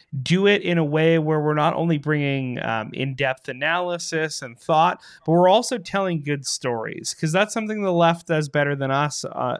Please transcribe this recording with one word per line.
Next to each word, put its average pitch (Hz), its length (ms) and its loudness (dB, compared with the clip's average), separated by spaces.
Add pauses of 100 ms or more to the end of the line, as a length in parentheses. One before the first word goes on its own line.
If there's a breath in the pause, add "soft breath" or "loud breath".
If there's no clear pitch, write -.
(220 loud breath)
do 185 240 2
it 202 160 4
in 175 160 0
a 160 60 2
way 160 340 4
where 156 220 0
we're 151 140 0
not 151 200 2
only 165 240 0
bringing, 139 640 -2
um, 110 300 -4
in-depth 135 540 -4
analysis 160 920 -4
and 120 140 -14
thought, 165 440 2 (240 loud breath)
but 156 80 0
we're 175 160 6
also 240 280 4
telling 185 460 -2
good 139 240 -4
stories, - 680 -6
'cause 156 180 -4
that's 202 200 2
something 214 300 -4
the 190 100 0
left 170 360 2
does 156 200 0
better 143 280 0
than 135 160 -2
us, 139 320 -2
uh, 123 360 -4